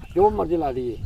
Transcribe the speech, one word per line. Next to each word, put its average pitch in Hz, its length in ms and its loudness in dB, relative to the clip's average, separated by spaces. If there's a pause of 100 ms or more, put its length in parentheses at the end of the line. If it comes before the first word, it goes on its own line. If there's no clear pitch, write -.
(160)
ਜੋ 196 140 6
ਮਰਜ਼ੀ 175 280 0
ਲਾ 147 140 0
ਲਈਏ। 120 340 -4